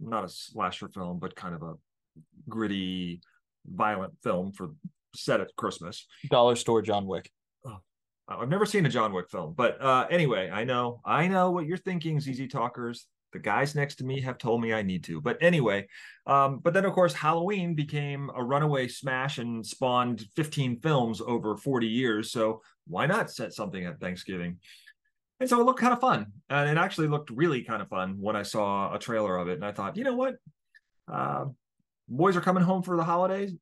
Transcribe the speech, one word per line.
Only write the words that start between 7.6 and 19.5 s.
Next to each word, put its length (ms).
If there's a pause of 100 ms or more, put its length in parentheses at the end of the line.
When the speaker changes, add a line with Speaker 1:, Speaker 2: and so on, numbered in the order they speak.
Speaker 1:
Oh, 120 (500)
I've 220
never 160
seen 200
a 40
John 240
Wick 160
film, 260
but, 260
uh, 280
anyway, 420
I 140
know, 400
I 220
know 240
what 140
you're 120
thinking, 420
Z 140
Z 140
Talkers. 600 (260)
The 60
guys 360
next 220
to 80
me 160
have 160
told 240
me 120
I 80
need 240
to. 160
But 200
anyway, 460 (380)
um, 340
but 140
then, 120
of 80
course, 200
Halloween 640
became 600
a 80
runaway 440
smash 500
and 280